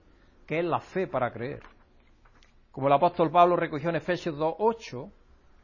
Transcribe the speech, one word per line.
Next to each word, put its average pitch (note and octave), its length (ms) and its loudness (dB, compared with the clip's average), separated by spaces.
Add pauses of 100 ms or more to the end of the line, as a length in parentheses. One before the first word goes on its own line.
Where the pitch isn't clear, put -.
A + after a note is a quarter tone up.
(460)
que D#3 140 -4
es F3 40 0
la D3 160 -2
fe F#3 260 -4
para B2 260 -2
creer. A#2 300 -10 (1080)
Como C#3 180 -2
el C#3 40 6
apóstol E3+ 380 4
Pablo F3 260 6
recogió D#3+ 340 -4
en E3+ 60 -2
Efesios E3 400 -4
dos D#3 220 -2
ocho, G#3 520 -4 (540)